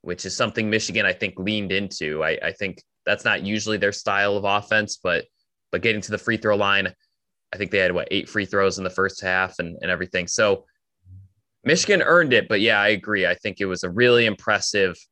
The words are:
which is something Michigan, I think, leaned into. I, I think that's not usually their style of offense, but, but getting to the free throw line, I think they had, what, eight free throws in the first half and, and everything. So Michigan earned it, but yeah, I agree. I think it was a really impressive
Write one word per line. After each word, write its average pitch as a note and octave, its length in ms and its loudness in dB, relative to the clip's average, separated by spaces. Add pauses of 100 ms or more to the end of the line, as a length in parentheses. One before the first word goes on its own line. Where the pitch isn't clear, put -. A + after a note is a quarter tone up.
which - 240 -8
is F#2+ 100 -8
something A2 340 -2
Michigan, G#2+ 360 0
I F#2+ 80 4
think, G2 240 -6
leaned G2+ 340 -4
into. E2 500 -4
I, D#2+ 220 0
I E2+ 80 -4
think F2+ 320 -10 (220)
that's G#2 180 -2
not G#2 200 0
usually G#2+ 340 -2
their G2+ 160 2
style G2+ 420 0
of G2 80 -2
offense, G#2 580 0
but, F2 240 0 (460)
but F2+ 100 -2
getting A2 200 0
to F#2+ 100 -10
the G#2 60 -4
free A2 200 -2
throw G#2+ 180 0
line, G2 380 0 (600)
I - 40 -12
think F#2+ 140 -6
they G#2 60 0
had, F#2 160 2
what, F2 180 -4
eight G2 160 -4
free G#2 180 -4
throws G2 320 0
in F#2+ 60 -8
the F#2 60 -4
first F#2+ 320 -2
half F#2 380 -2
and, E2+ 220 -6
and F#2 100 -2
everything. F2+ 360 -4
So G2+ 380 2 (1000)
Michigan F3 380 2
earned D#3+ 320 4
it, G2+ 160 4
but G#2+ 120 2
yeah, A2 180 4
I G#2 100 4
agree. G2 380 0
I F2+ 80 2
think G2 240 -8
it G2+ 60 0
was F#2 180 -4
a F#2 60 -6
really A#2+ 360 6
impressive G2 720 0 (140)